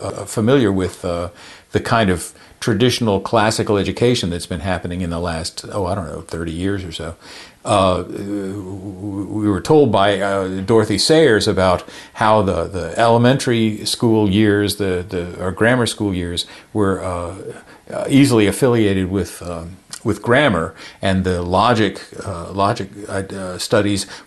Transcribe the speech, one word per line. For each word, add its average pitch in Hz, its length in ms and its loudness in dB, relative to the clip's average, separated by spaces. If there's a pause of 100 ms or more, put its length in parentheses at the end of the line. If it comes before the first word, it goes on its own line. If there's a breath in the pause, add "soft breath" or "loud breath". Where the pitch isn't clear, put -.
uh, 101 220 -8
familiar 113 480 2
with, 92 320 -2
uh, 87 240 -2 (440 loud breath)
the 110 80 0
kind 110 280 2
of 87 240 -2 (280 soft breath)
traditional 113 600 2
classical 107 560 0
education 98 540 0
that's 85 160 -6
been 90 140 -6
happening 90 420 -4
in 85 80 -4
the 85 100 -4
last, 82 500 -6
oh, 101 140 -4
I 87 100 -2
don't 87 120 -6
know, 80 160 -10
thirty 82 300 -8
years 92 300 -4
or 85 100 -10
so, 80 220 -10 (480 loud breath)
uh, 95 420 2
w-, 98 1300 -8
we 104 200 -2
were 90 100 2
told 143 320 4
by, 101 280 4
uh, 98 280 0 (160)
Dorothy 107 320 4
Sayers 127 500 4
about 92 360 2 (320 loud breath)
how 107 260 4
the, 87 240 0
the 85 340 -8
elementary 117 840 2
school 110 460 2
years, 101 460 2
the, 90 300 -2
the, 87 380 -8
or 92 60 -2
grammar 117 360 2
school 104 280 -2
years 87 320 -4 (260 loud breath)
were, 98 320 0
uh, 87 300 -6 (580 loud breath)
uh, - 160 -6
easily 123 380 6
affiliated 101 640 2
with, 95 320 -4
um, 87 340 -12 (280)
with 104 180 -2
grammar, 120 520 2 (280 loud breath)
and 95 220 0
the 90 180 -2
logic, 101 580 2 (240)
uh, 85 280 -10
logic, 98 380 -2 (180)
uh, 98 40 -10 (220)
uh, 92 240 -10
studies 101 480 0 (200 loud breath)